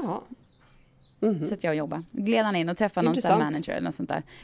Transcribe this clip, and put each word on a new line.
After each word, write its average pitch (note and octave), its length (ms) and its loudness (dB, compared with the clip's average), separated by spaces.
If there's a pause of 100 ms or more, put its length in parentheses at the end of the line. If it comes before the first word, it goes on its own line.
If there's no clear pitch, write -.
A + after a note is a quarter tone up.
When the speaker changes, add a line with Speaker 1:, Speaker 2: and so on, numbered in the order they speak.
Speaker 1:
Jaha. G3+ 180 -4 (960)
Mhm. F3+ 280 0
Speaker 2:
Så G#3 60 -4
att G3 100 -6
jag D#3+ 120 0
jobbade. D#3 360 -4
Gled A3 340 2
han G3+ 100 0
in E3 140 0
och F3 80 -2
träffade F#3+ 280 2
någon D#3+ 100 4
sån - 160 4
här - 60 8
Speaker 1:
Intressant. D3+ 160 2
Speaker 2:
manager - 200 -4
eller F3 120 -4
något E3 100 -4
sånt - 140 -6
där. - 140 -4 (200)